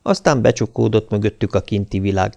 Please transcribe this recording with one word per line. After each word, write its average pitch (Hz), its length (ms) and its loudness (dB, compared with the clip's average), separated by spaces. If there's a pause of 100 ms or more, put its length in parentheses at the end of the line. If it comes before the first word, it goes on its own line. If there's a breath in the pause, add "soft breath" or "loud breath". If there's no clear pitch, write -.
Aztán 143 400 2
becsukódott 113 680 0
mögöttük 104 440 -2
a 95 80 0
kinti 101 380 -4
világ, 98 380 -2